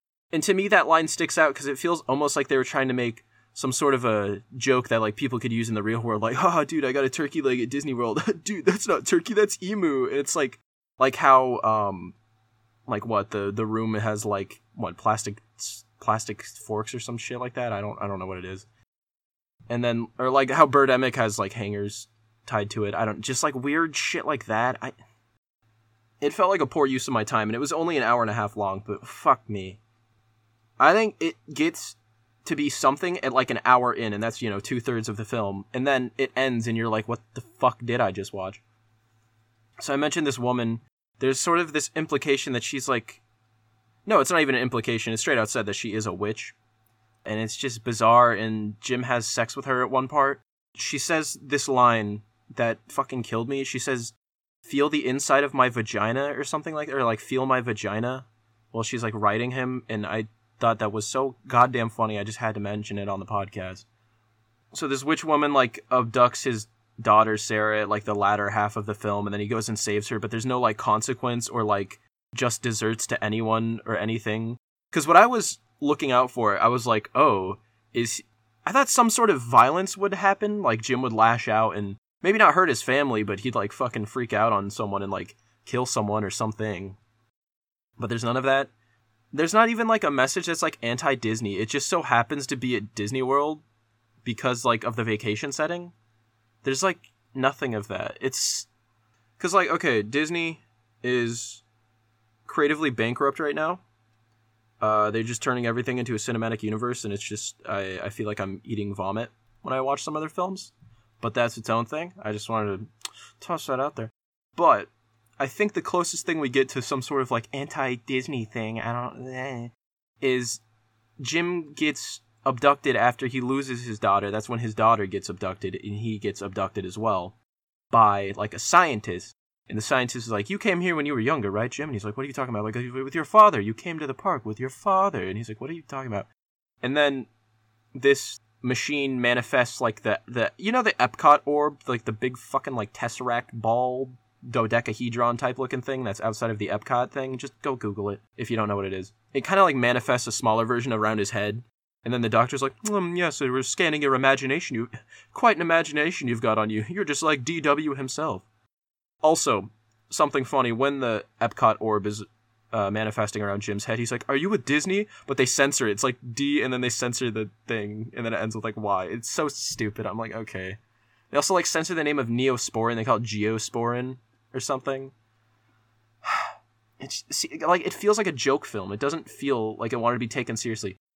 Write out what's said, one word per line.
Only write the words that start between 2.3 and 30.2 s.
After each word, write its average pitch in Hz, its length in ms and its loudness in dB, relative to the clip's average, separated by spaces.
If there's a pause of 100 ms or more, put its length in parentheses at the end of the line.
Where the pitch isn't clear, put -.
like 139 120 0
they 139 80 2
were 131 60 4
trying 135 260 0
to 127 60 0
make 120 300 -4 (280)
some 131 200 -4
sort 139 220 4
of 123 100 0
a 104 380 0 (140)
joke 127 320 2
that, 113 120 2
like, 107 160 0
people 123 240 -2
could 120 120 -4
use 113 160 -2
in 113 60 -2
the 107 80 -2
real 113 180 -2
world, 110 220 -2
like, 117 140 0
"Haha, 175 280 2
dude, 151 200 -2
I 131 80 0
got 139 120 2
a 127 60 2
turkey 151 320 -4
leg 127 180 0
at 120 100 -2
Disney 139 240 -4
World." 117 280 -2
<laughs> 175 220 -2
"Dude, 190 220 -4
that's 190 200 2
not 160 200 0
turkey, 180 280 0
that's 208 260 2
emu." 180 460 0
And 135 120 -2
it's 143 180 -4
like, 139 240 -2 (400)
like 131 160 4
how, 131 460 8
um, 101 520 -2 (720)
like, 107 200 -4
what, 104 240 0
the, 101 200 -2
the 110 160 -2
room 110 280 -2
has, 107 300 -2
like, 98 380 -4 (120)
what, 90 220 -6
plastic, 107 460 -2 (160)
s-, - 260 -12 (160)
plastic 110 440 -2
forks - 500 -8
or 120 60 -8
some 117 180 -8
shit 120 220 -8
like 123 140 -8
that? 120 180 -4
I 101 80 -4
don't, 104 200 -8
I 101 60 -4
don't 98 120 -6
know 92 80 -8
what 95 120 -8
it 90 60 -10
is. 95 220 -12 (1040)
And 120 140 -2
then, 117 260 0 (100)
or, 127 120 0
like, 135 200 4
how 151 160 8
Birdemic 131 500 4
has, 113 220 0
like, 98 160 -4
hangers 104 540 -6 (380)
tied 104 240 -2
to 107 140 -2
it. 101 100 -4
I 101 100 0
don't, 107 160 -4
just, 127 220 -4
like, 147 120 -2
weird 147 400 0
shit - 320 -4
like 143 200 -4
that. 117 360 0
I, 127 100 -10 (1300)
it 143 140 0
felt 185 160 4
like 190 100 2
a 143 60 2
poor 147 200 2
use 131 200 -2
of 135 80 -2
my 110 100 0
time, 107 240 0
and 113 80 -2
it 120 40 -4
was 143 120 -2
only 165 240 0
an 131 60 2
hour 120 200 4
and 107 80 0
a 104 40 -4
half 104 220 -2
long, 101 280 -2
but - 220 -8
fuck - 420 2
me. 95 320 -8 (1000)